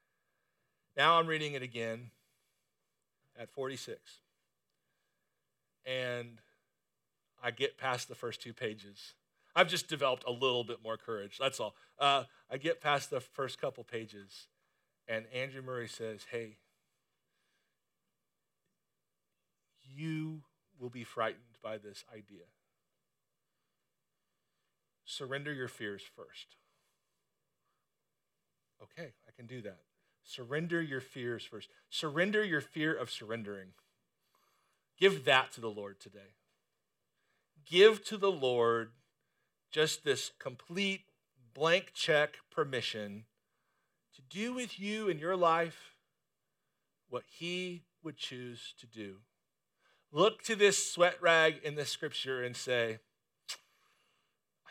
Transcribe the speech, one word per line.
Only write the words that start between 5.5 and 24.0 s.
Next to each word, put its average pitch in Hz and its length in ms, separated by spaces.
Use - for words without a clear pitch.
And 123 540
I 120 120
get 131 260
past 127 300
the 123 80
first - 260
two 120 100
pages. 104 600
I've 175 140
just 165 180
developed 135 400
a 123 60
little 123 320
bit 113 180
more 110 140
courage, 101 420
that's 135 220
all. 107 160
Uh, 139 280
I 127 60
get 156 240
past 143 300
the 135 100
first - 400
couple 123 240
pages, 104 640
and 113 260
Andrew 131 300
Murray 127 240
says, 110 460
"Hey, 113 240
you 156 480
will 123 100
be 123 140
frightened 113 580
by 110 160
this 101 340
idea. 101 340